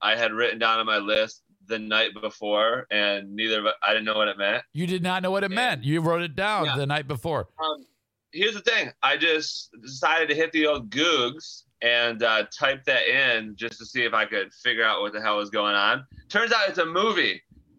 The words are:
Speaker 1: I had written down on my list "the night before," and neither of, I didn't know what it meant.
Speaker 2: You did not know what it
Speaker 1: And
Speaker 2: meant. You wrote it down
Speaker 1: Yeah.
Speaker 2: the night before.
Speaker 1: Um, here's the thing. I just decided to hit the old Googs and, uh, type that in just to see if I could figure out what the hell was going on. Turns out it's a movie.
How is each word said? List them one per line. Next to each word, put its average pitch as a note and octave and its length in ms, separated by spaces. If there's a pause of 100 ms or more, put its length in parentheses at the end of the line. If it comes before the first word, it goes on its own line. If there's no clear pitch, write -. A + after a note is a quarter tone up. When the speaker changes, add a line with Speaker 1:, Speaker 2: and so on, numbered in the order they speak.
Speaker 1:
I G#2+ 160
had A2+ 160
written A2+ 260
down A2+ 220
on A2 60
my A2 120
list G#2+ 440 (240)
"the A2 120
night G#2+ 400
before," G#2+ 720
and G2+ 460
neither A2 240
of, G#2 60 (160)
I F#2+ 100
didn't A2 140
know G#2+ 100
what G#2+ 120
it F#2+ 100
meant. G2+ 240 (100)
Speaker 2:
You D#3+ 140
did F3+ 160
not F#3 200
know F#3 80
what G3 120
it G3+ 40
Speaker 1:
And F#3+ 80
Speaker 2:
meant. G#3 300
You D3+ 160
wrote E3+ 220
it E3 120
down G3 300
Speaker 1:
Yeah. C#3+ 120
Speaker 2:
the C#3 100
night C#3+ 200
before. C#3 420 (140)
Speaker 1:
Um, C#4 220 (480)
here's G3+ 220
the G#3 80
thing. G#3 280 (120)
I C#3+ 160
just D#3 520 (120)
decided D3+ 480
to C#3+ 40
hit D#3+ 180
the D#3 140
old C#3+ 220
Googs C#3+ 760 (180)
and, A#2+ 400
uh, A2 220 (140)
type C3+ 280
that B2 200
in A#2 480
just A2+ 260
to A2+ 40
see B2 200
if A2+ 100
I G#2+ 100
could G#2 300
figure A#2 300
out G#2 180
what G2+ 100
the G#2+ 80
hell G#2+ 160
was G#2 140
going G#2 240
on. A2 320 (240)
Turns A3 220
out G#3 180
it's E3 80
a E3+ 80
movie. E3+ 560 (360)